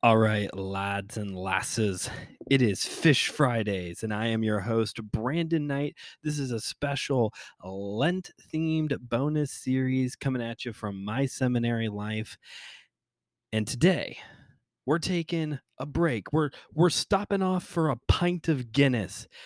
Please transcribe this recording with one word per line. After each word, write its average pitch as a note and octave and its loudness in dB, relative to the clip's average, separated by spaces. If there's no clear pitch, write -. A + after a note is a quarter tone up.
All A2+ 8
right, G#2+ 2
lads G2 -4
and G2+ -6
lasses, F#2+ -2
it C3+ 4
is G#2+ 4
Fish - 4
Fridays, G#2 0
and A2 -2
I G#2+ 0
am A2+ 2
your G#2+ 2
host, A2+ 0
Brandon D3 -2
Knight. C#3+ -2
This D3+ -4
is C3+ -2
a A#2 -2
special C3 0
Lent-themed D#3 -2
bonus C#3 0
series C3 0
coming C3 -2
at A#2 -8
you A#2 -6
from G2 -6
my A#2 0
seminary A#2+ 0
life. G#2+ -6
And G#2+ 0
today, C3+ 0
we're D#3 2
taking D#3+ -2
a D#3 -6
break. C#3+ 0
We're, D3 2
we're D#3 4
stopping G3+ 0
off F#3 0
for D#3+ 0
a B2 0
pint F3 2
of B2+ 0
Guinness B2 2